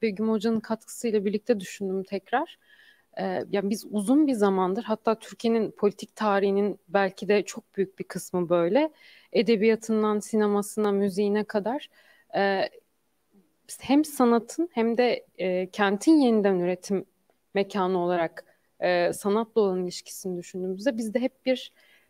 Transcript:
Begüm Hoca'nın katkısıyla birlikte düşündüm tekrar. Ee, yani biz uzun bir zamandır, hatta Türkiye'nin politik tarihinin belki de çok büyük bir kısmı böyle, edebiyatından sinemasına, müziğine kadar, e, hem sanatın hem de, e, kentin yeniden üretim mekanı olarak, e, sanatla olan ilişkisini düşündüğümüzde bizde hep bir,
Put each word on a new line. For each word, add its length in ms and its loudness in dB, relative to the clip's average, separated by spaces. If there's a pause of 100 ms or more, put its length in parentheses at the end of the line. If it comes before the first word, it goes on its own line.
Begüm 280 0
Hoca'nın 300 0
katkısıyla 640 -4
birlikte 360 0
düşündüm 420 -6
tekrar. 560 -4 (600)
Ee, 300 -4
yani 200 -2
biz 200 -6
uzun 360 2
bir 80 2
zamandır, 500 2
hatta 340 -2
Türkiye'nin 520 -2
politik 460 -2
tarihinin 640 0 (100)
belki 400 0
de 140 4
çok 340 -16
büyük 220 -4
bir 60 -10
kısmı 440 -4
böyle, 440 2 (400)
edebiyatından 840 2
sinemasına, 760 0
müziğine 520 0
kadar, 440 -4 (480)
e, 320 0 (1120)
hem 240 2
sanatın 680 0
hem 260 0
de, 280 0 (120)
e, 320 -2
kentin 500 2
yeniden 380 4
üretim 460 -2 (500)
mekanı 440 0
olarak, 460 -2 (360)
e, 320 2
sanatla 480 0
olan 220 2
ilişkisini 560 -8
düşündüğümüzde 580 -4
bizde 240 -4
hep 260 -8
bir, 260 -2 (380)